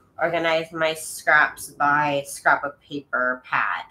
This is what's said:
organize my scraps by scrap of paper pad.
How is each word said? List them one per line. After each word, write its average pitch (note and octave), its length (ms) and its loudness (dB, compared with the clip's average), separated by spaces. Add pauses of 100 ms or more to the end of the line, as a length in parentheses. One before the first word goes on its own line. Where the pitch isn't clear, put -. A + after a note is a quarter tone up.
(200)
organize E3 520 0
my D#3+ 200 0
scraps - 800 0
by C#3+ 560 0
scrap - 360 0
of C#3+ 200 -8
paper B2+ 640 -4
pad. G#2 440 -2